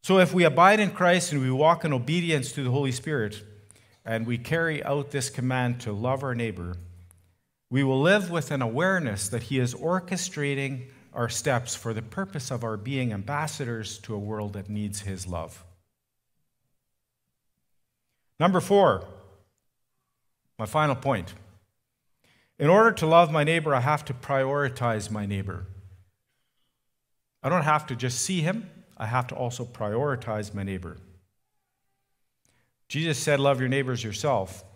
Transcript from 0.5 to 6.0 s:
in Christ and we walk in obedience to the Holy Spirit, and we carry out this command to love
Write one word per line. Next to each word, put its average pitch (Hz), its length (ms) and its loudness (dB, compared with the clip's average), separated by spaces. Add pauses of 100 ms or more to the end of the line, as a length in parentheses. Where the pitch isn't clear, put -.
in 196 100 2
Christ 180 420 2
and 139 100 0
we 131 80 0
walk 160 340 4
in 156 80 2
obedience 147 600 0
to 139 120 -6
the 123 60 0
Holy 135 220 0
Spirit, 123 500 -4 (640)
and 113 220 -4
we 120 120 -2
carry 160 440 -2
out 139 280 -4
this 131 180 -4
command 123 540 -2
to 107 100 -6
love 127 300 -4